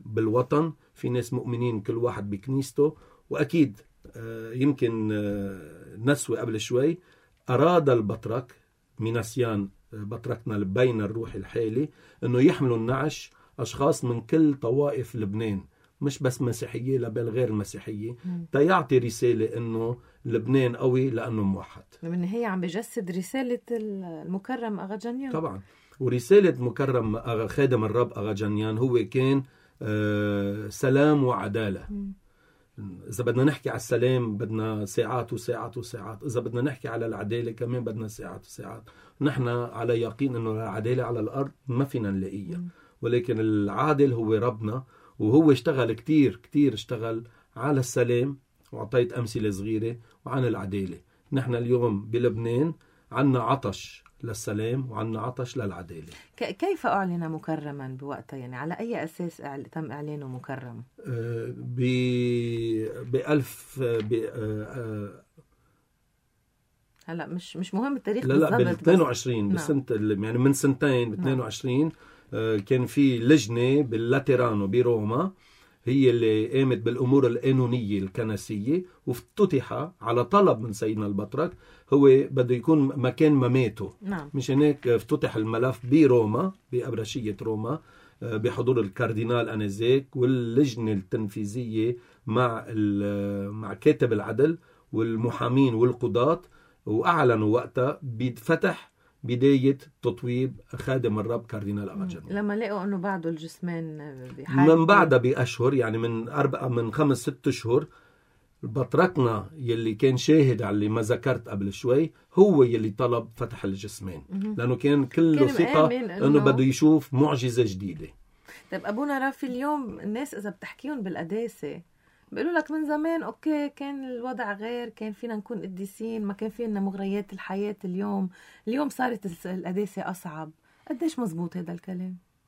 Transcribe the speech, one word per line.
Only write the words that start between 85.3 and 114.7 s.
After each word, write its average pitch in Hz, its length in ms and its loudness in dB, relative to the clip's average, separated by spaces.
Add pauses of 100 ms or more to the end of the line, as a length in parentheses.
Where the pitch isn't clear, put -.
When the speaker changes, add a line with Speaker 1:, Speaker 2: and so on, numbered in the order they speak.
Speaker 1:
الملف 117 500 0
بروما، 127 640 6 (200)
بأبرشية 113 720 -4
روما، 113 380 -4 (440)
آه، 113 140 -4
بحضور 120 420 0
الكاردينال 113 720 -2
آنذاك 113 640 0
واللجنة 123 760 2
التنفيذية 110 1040 -2 (300)
مع 113 400 0
ال-، 101 840 -2
مع 104 240 -10
كاتب 127 400 4
العدل 117 440 0 (360)
والمحامين 120 800 0
والقضاة، 120 680 2 (440)
وأعلنوا 117 680 4
وقتها 127 480 0
بفتح 151 880 -2 (340)
بداية 135 540 4 (240)
تطويب 123 640 -4
خادم 120 520 -2
الرب 113 260 -4
كاردينال 101 440 -6
أغا 101 80 -12
Speaker 2:
مم. 95 100 -4
Speaker 1:
جانيان. 85 300 -10
Speaker 2:
لما 202 180 -2
لقوا 208 280 -4
إنه 202 140 -2
بعده 180 320 -4
الجسمان 165 680 -8 (400)
بحالة 135 380 6
Speaker 1:
من 165 100 6
بعدها 165 320 8
بأشهر، 127 560 2
يعني 113 240 2
من 117 320 -2
أربع، 139 380 0
من 117 260 -2
خمس، 139 240 2
ست - 300 -6
أشهر، 131 400 0 (760)
بطركنا 120 920 2
يلي 117 360 -2
كان 131 240 4
شاهد 135 440 6
على 101 120 0
اللي 104 160 2
ما 113 120 0
ذكرت 120 480 -2
قبل 98 240 -4
شوي 139 380 2 (220)
هو 180 300 8
يلي 113 260 2
طلب 117 460 0
فتح - 280 -8
الجسمان، 98 640 -8
Speaker 2:
مهم. 208 280 -6
Speaker 1:
لأنه 123 180 0